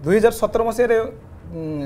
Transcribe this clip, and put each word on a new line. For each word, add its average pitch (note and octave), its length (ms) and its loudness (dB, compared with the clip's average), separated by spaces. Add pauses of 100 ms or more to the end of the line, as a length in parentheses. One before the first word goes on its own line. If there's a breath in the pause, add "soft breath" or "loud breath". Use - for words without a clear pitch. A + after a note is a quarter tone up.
ଦୁଇ E3 120 2
ହଜାର A3 160 6
ସତର A3+ 320 0
ମସିହାରେ, A3+ 360 2
ଉଁ, A3+ 100 -4 (760)